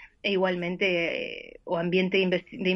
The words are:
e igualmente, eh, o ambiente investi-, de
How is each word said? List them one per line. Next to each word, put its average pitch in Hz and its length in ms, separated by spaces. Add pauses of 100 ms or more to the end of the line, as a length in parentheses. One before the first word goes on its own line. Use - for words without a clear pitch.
(240)
e 202 120
igualmente, 185 520
eh, - 800
o 175 80
ambiente 185 440
investi-, 180 360
de 185 200